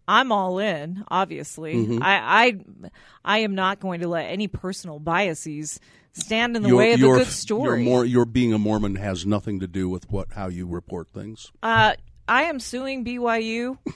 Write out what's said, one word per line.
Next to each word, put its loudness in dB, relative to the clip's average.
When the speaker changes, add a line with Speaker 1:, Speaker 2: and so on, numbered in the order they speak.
Speaker 1:
I'm 4
all 0
in, -4
obviously. -4
Speaker 2:
Mm-hmm. 0
Speaker 1:
I, 4
I, -4
I 2
am 0
not 0
going -6
to -2
let -2
any -4
personal -10
biases -4
stand -2
in -2
the 4
Speaker 2:
Your, 8
Speaker 1:
way 6
of 6
Speaker 2:
your 8
Speaker 1:
a 8
good 4
Speaker 2:
f-, -8
Speaker 1:
story. -2
Speaker 2:
your 2
Mor-, 4
your 4
being 2
a 2
Mormon 0
has -4
nothing -2
to -6
do -4
with -8
what, -4
how -8
you -8
report -10
things? -14
Speaker 1:
Uh, 2
I 2
am -4
suing -8
B -8
Y 0
U -6